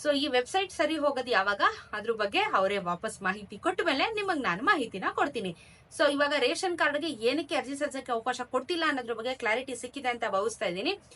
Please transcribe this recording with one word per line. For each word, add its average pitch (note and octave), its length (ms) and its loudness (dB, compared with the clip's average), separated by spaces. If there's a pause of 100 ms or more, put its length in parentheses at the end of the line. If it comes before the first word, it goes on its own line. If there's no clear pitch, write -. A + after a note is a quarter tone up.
So D4 100 2
ಈ C#4+ 140 0
ವೆಬ್ಸೈಟ್ C#4 440 0
ಸರಿ D#4+ 260 0
ಹೋಗೋದು C#4 340 0
ಯಾವಾಗ, G3+ 300 2 (320)
ಅದ್ರ G#3+ 180 -2
ಬಗ್ಗೆ G#3 280 2
ಅವರೇ G3+ 380 2
ವಾಪಸ್ F3 440 -4
ಮಾಹಿತಿ G3+ 360 -4
ಕೊಟ್ಟ F#4 280 0
ಮೇಲೆ E4 280 2
ನಿಮಗ್ F#4+ 280 0
ನಾನು F#3+ 220 0
ಮಾಹಿತಿನ C#4 400 0 (120)
ಕೊಡ್ತೀನಿ. A#3 400 -2 (420)
So D4+ 140 4
ಇವಾಗ C#4+ 280 2
ರೇಷನ್ E4 380 0
ಕಾರ್ಡ್‌ಗೆ D4+ 320 2 (180)
ಏನಕ್ಕೆ D4+ 280 0
ಅರ್ಜಿ C4 200 -2
ಸಲ್ಲಿಸಕ್ಕೆ C#4 360 -4
ಅವಕಾಶ B3 300 -2
ಕೊಡ್ತಿಲ್ಲ C4 460 -2
ಅನ್ನೋದ್ರ B3+ 260 -2
ಬಗ್ಗೆ A3+ 200 -4
ಕ್ಲಾರಿಟಿ B3 420 -2
ಸಿಕ್ಕಿದೆ B3 340 -6
ಅಂತ A#3+ 200 -2
ಭಾವಿಸ್ತಾ G#3 360 0
ಇದ್ದೀನಿ. A3 340 -2 (160)